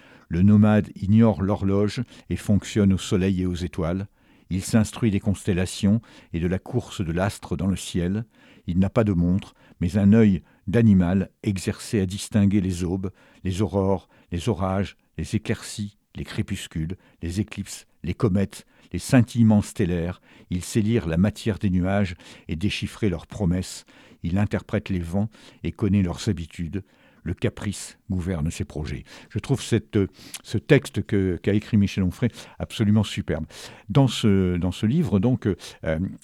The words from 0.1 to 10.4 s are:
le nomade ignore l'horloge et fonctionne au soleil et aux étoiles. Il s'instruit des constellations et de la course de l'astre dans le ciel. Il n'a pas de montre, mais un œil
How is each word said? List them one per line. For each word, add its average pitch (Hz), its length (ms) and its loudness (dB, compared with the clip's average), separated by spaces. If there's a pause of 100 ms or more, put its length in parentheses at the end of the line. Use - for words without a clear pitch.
le 85 140 2
nomade 107 540 6
ignore 107 460 4
l'horloge 98 600 0 (260)
et 87 80 -2
fonctionne 101 560 2
au 92 60 2
soleil 92 440 0
et 92 40 0
aux 90 80 -2
étoiles. 90 540 -4 (420)
Il 92 120 -2
s'instruit 110 500 2
des 98 80 0
constellations 98 800 0 (320)
et 85 80 -4
de 85 80 0
la 92 100 -2
course - 460 -6
de 80 80 -2
l'astre 92 440 -2
dans 80 100 -4
le 95 100 0
ciel. 95 480 -4 (440)
Il 90 100 0
n'a 95 120 2
pas 120 120 2
de 104 100 2
montre, 87 420 0 (260)
mais 87 160 -2
un 101 160 6
œil 107 300 6 (260)